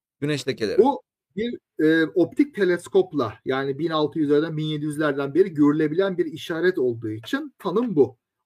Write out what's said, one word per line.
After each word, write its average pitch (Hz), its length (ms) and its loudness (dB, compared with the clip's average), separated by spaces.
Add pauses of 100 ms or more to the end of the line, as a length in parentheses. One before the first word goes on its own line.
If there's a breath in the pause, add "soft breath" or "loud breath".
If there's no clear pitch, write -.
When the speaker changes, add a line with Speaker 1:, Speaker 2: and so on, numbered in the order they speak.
(200)
Speaker 1:
Güneş 143 280 -4
lekeleri. 110 340 2
Speaker 2:
Bu 262 200 2 (340)
bir, 233 240 -6 (200)
e, 160 260 4
optik 170 500 0
teleskopla, 180 880 0
yani 135 340 -4
bin 160 100 -2
altı 156 300 0
yüzlerden, 151 380 2
bin 156 80 -2
yedi 151 200 -4
yüzlerden 143 500 -2
beri 185 180 2
görülebilen 156 640 2
bir 175 80 0
işaret 165 520 -2
olduğu 117 320 -2
için 254 480 -8
tanım 202 380 -2
bu. 117 220 4 (280)